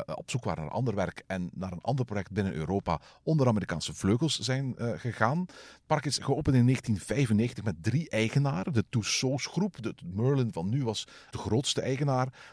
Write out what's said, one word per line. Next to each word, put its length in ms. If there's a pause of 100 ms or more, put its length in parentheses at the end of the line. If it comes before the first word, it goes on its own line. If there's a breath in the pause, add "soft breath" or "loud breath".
(160)
op 160
zoek 120
waren 200
naar 80
ander 240
werk 320
en 260
naar 180
een 100
ander 240
project 260
binnen 220
Europa 460 (240 soft breath)
onder 240
Amerikaanse 460
vleugels 460
zijn, 380
eh, 180
gegaan. 440
Het 460
park 200
is 120
geopend 380
in 100
negentien 340
vijfennegentig 640
met 200
drie 260
eigenaren. 640
De 160
Tussauds 560
groep, 380
de, 120
de 100
Merlin 480
van 160
nu, 140
was 240 (220 loud breath)
de 80
grootste 440
eigenaar. 520 (200 loud breath)